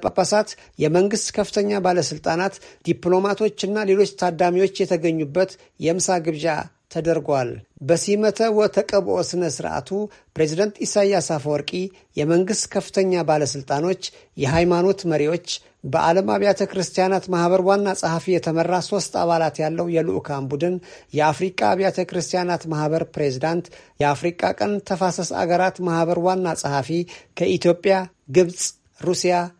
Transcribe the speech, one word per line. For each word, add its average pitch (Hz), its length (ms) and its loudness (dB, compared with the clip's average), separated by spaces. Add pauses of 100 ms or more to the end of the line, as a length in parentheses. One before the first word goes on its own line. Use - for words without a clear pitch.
ጳጳሳት፣ 190 500 0 (280)
የመንግስት 180 520 2
ከፍተኛ 202 500 -2
ባለስልጣናት፣ 175 760 0 (300)
ዲፕሎማቶችና 196 920 0 (100)
ሌሎች 196 300 4
ታዳሚዎች 180 600 2
የተገኙበት 170 720 0 (300)
የምሳ 170 280 0 (120)
ግብዣ 156 260 -4 (440)
ተደርጓል። 147 600 0 (300)
በሲመተ 202 580 2 (140)
ወተቀብኦ 208 720 2
ስነ 175 260 -2
ስርዓቱ 135 400 -6 (420)
ፕሬዝደንት 165 500 0
ኢሳያስ 202 500 2
አፈወርቂ፣ 147 400 -4 (460)
የመንግስት 175 520 2
ከፍተኛ 190 440 0 (120)
ባለስልጣኖች፣ 151 800 0 (340)
የሃይማኖት 175 680 2
መሪዎች፣ 156 400 0 (380)
በዓለም 170 440 2
አብያተ 202 380 2
ክርስቲያናት 185 640 0
ማህበር 180 340 2
ዋና 202 320 2
ጸሐፊ 165 340 -2
የተመራ 170 520 0
ሶስት 185 380 -4
አባላት 165 400 0
ያለው 165 300 -2
የልዑካን 160 580 -2
ቡድን፣ 156 300 -2 (380)
የአፍሪካ 156 540 0
አብያተ 190 380 0
ክርስቲያናት 175 640 -4
ማህበር 156 400 -2
ፕሬዝዳንት፣ 151 580 -2 (320)
የአፍሪካ 160 560 0
ቀንድ 208 320 -2
ተፋሰስ 180 480 -2
አገራት 180 460 0
ማህበር 170 400 0
ዋና 185 260 0 (100)
ጸሐፊ፣ 139 340 -4 (460)
ከኢትዮጵያ፣ 180 600 2 (320)
ግብፅ፣ 170 340 2 (380)
ሩሲያ፣ 175 340 0 (240)